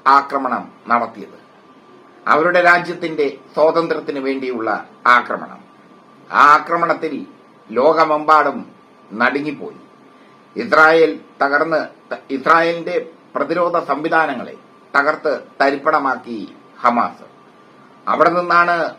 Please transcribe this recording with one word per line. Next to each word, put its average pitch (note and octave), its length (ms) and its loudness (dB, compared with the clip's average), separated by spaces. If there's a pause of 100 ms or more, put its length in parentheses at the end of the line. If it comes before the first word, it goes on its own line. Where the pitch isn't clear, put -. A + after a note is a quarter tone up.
ആക്രമണം C3+ 640 0 (160)
നടത്തിയത്. A2+ 540 -4 (840)
അവരുടെ E3+ 340 2
രാജ്യത്തിന്റെ E3+ 760 0 (160)
സ്വാതന്ത്ര്യത്തിന് D#3+ 680 0
വേണ്ടിയുള്ള B2+ 640 -6 (220)
ആക്രമണം. G2+ 560 0 (680)
ആ C#3+ 240 4
ആക്രമണത്തിൽ D#3+ 720 -4 (460)
ലോകമെമ്പാടും D3+ 1000 2 (420)
നടുങ്ങിപ്പോയി. B2 640 -4 (880)
ഇസ്രായേൽ D#3 560 4 (240)
തകർന്ന്, D3 680 -2 (180)
ഇസ്രായേലിന്റെ E3 800 0 (260)
പ്രതിരോധ E3 420 -2
സംവിധാനങ്ങളെ D3 800 -2 (440)
തകർത്ത് D3+ 420 -2 (200)
തരിപ്പണമാക്കി C3+ 920 -2 (280)
ഹമാസ്. A#2+ 440 -2 (840)
അവിടെ C#3 200 4
നിന്നാണ് E3+ 680 0